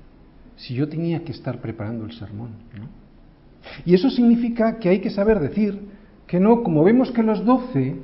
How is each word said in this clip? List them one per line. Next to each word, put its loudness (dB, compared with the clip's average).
Si -12
yo -2
tenía -4
que -10
estar -10
preparando -8
el -12
sermón", -14
¿no? -14
Y 6
eso 4
significa 2
que 0
hay 4
que -4
saber 2
decir -2
que -2
no, 4
como 4
vemos 4
que 0
los 0
doce 0